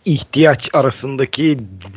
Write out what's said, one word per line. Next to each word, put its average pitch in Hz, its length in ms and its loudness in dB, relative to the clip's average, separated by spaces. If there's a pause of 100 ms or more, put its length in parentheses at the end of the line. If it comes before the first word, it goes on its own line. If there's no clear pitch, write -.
ihtiyaç 151 680 2
arasındaki 135 840 -2 (380)